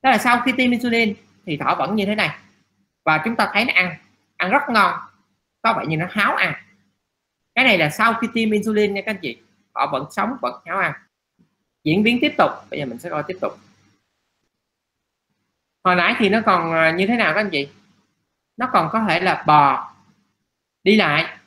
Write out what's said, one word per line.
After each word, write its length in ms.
Đó 80
là 80
sau 260
khi 120
tiêm 140
insulin 440
thì 100
thỏ 220
vẫn 160
như 120
thế 80
này. 240
Và 200
chúng 120
ta 160
thấy 120
nó 100
ăn, 220
ăn 140
rất 180
ngon. 320
Có 160
vẻ 80
như 100
nó 140
háo 240
ăn. 200
Cái 100
này 140
là 120
sau 240
khi 200
tiêm 160
insulin 440
nha 120
các 40
anh 120
chị. 160
Thỏ 180
vẫn 180
sống, 300
vẫn 260
háo 120
ăn. 140
Diễn 180
biến 180
tiếp 180
tục. 120
Bây 100
giờ 60
mình 120
sẽ 120
coi 160
tiếp 140
tục. 180
Hồi 100
nãy 240
thì 100
nó 180
còn, 260
à, 180
như 160
thế 100
nào 180
các 60
anh 120
chị? 160
Nó 160
còn 200
có 160
thể 120
là 260
bò, 480
đi 120
lại. 500